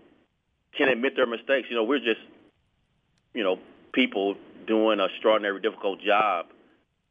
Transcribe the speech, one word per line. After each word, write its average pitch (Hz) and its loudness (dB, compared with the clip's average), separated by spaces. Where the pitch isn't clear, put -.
can 143 2
admit 127 0
their 127 2
mistakes. 117 -2
You 120 -4
know, 110 2
we're 135 0
just, 113 -2
you 120 -4
know, 92 0
people 110 0
doing 110 2
an 95 2
extraordinary, 104 0
difficult 98 -4
job, 101 0